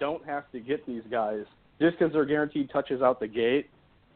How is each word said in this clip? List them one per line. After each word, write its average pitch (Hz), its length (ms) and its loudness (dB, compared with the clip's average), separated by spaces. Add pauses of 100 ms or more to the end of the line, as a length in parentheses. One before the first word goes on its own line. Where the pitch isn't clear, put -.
don't 147 260 -4
have 143 260 -8
to 127 80 -10
get 143 260 -4
these 117 240 -8
guys. 107 340 -2 (360)
Just 165 180 4
'cause 160 140 4
they're 151 120 4
guaranteed 147 460 0
touches 139 320 -2
out 127 180 4
the 107 80 -4
gate 117 400 0 (480)